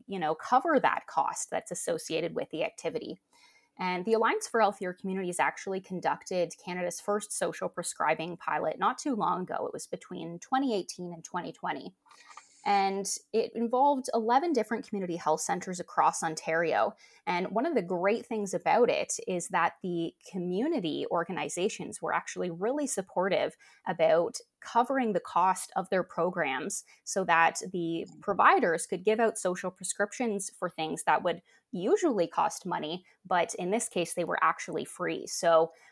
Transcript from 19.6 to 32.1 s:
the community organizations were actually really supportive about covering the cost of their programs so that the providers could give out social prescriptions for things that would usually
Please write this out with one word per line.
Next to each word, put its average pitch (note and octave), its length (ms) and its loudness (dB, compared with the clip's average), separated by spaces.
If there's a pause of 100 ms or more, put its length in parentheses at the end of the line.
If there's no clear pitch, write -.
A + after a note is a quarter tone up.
the E3+ 320 -2 (140)
community F3+ 840 -2
organizations F3 880 -4
were - 140 -2
actually F3+ 340 -4
really A#3+ 380 -2
supportive F3+ 680 -2 (320)
about E3 500 2 (220)
covering B3 540 2
the F3 60 2
cost F#3 560 0
of F#3 160 -2
their F#3 120 4
programs E3+ 800 -2 (200)
so - 220 -2
that E3 360 6 (100)
the E3 360 -4 (140)
providers G3+ 640 4
could F3+ 180 -4
give G#3+ 140 4
out A3+ 180 2
social F3+ 320 -2
prescriptions G3+ 880 -4
for F3+ 100 -4
things D#3+ 360 -6
that D#3 200 4
would F3 200 0 (300)
usually A3 540 2